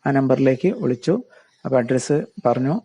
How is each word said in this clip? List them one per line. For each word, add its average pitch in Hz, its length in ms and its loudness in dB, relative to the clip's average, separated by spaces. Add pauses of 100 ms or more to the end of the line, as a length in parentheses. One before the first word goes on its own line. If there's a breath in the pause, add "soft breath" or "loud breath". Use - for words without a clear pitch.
ആ 139 40 2
നമ്പറിലേക്ക് 135 580 2
വിളിച്ചു. 185 540 -2 (420 soft breath)
അപ്പോൾ 135 120 0
അഡ്രസ്സ് 127 500 0 (200)
പറഞ്ഞു, 131 380 0